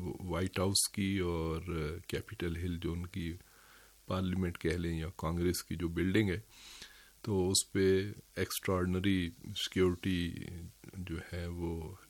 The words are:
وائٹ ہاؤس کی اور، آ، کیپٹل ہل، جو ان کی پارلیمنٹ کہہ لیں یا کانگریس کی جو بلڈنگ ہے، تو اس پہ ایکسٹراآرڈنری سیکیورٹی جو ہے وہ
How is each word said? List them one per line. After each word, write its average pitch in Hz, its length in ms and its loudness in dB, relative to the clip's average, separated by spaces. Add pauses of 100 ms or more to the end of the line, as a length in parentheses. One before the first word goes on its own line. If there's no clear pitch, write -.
(200)
وائٹ 92 380 -2
ہاؤس 98 300 4
کی 98 300 0
اور، 82 500 0
آ، 82 280 -2 (100)
کیپٹل - 500 -4
ہل، 87 260 -2
جو 82 100 -2
ان 87 140 -4
کی 85 280 -4 (720)
پارلیمنٹ 92 520 0
کہہ 82 180 0
لیں 85 220 0
یا 80 180 -2
کانگریس 85 480 0
کی 85 120 -6
جو 85 120 -2
بلڈنگ 95 420 4
ہے، 90 100 0 (840)
تو 95 280 2
اس - 220 2
پہ 95 400 4 (240)
ایکسٹراآرڈنری 92 960 2 (160)
سیکیورٹی 95 840 2 (640)
جو 90 200 -6 (160)
ہے 87 140 -4
وہ 85 480 -4 (160)